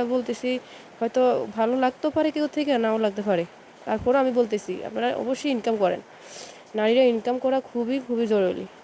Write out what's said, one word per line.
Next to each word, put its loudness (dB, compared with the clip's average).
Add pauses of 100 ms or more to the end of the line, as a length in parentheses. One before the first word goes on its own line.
বলতেছি, -2 (480)
হয়তো 0 (340)
ভালো 0 (100)
লাগতেও 0
পারে 2
কেউ -2
থেকে, -2
নাও 2
লাগতে 0
পারে, 2 (400)
তারপরও 0
আমি 2
বলতেছি -2 (120)
আপনারা -4
অবশ্যই -2
ইনকাম 0
করেন। 0 (720)
নারীরা 4
ইনকাম 2
করা 0
খুবই, -4
খুবই -2
জরুরি। 0 (180)